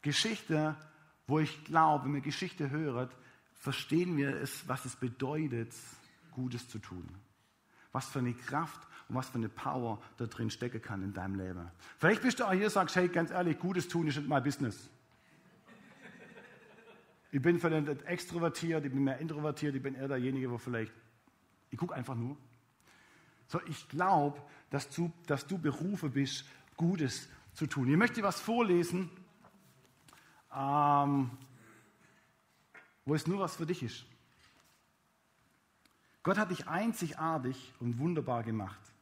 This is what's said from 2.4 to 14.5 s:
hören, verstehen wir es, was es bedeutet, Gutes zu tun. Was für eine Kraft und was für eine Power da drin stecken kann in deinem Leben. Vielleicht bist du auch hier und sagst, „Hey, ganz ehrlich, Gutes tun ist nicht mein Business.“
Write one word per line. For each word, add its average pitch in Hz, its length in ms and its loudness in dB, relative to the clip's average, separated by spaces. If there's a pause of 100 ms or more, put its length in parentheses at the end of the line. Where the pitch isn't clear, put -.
hören, 131 400 -2 (460)
verstehen 165 640 0
wir 139 180 0
es, - 320 -6
was 131 160 -4
es 127 120 -10
bedeutet, 131 760 -2 (600)
Gutes 123 360 -4
zu - 100 -10
tun. 90 300 -12 (840)
Was 131 160 -4
für - 100 -6
eine 123 160 0
Kraft 143 520 -6 (220)
und - 60 -6
was 127 160 -2
für - 80 -4
eine 110 100 -2
Power 117 540 -4 (160)
da 120 80 -2
drin 113 240 -4
stecken 117 320 -6
kann 98 200 -6
in 98 120 -6
deinem 95 220 -4
Leben. 90 340 -6 (260)
Vielleicht 190 240 6
bist 247 200 0
du 247 40 4
auch 196 80 2
hier 190 140 4
und 208 60 2
sagst, 190 220 2
„Hey, 180 140 4
ganz 175 220 2
ehrlich, 180 280 2
Gutes 180 300 -2
tun 170 180 2
ist 143 100 0
nicht 147 120 -4
mein 143 140 4
Business.“ 135 480 -2 (2500)